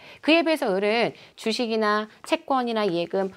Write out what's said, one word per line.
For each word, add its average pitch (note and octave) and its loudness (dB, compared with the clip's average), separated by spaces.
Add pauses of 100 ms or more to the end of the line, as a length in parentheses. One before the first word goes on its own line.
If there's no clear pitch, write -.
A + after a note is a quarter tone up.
(200)
그에 E4 4
비해서 C#4+ 0
을은 G#3 0 (220)
주식이나 A3 0 (140)
채권이나 A#3+ -2
예금 F#3 -2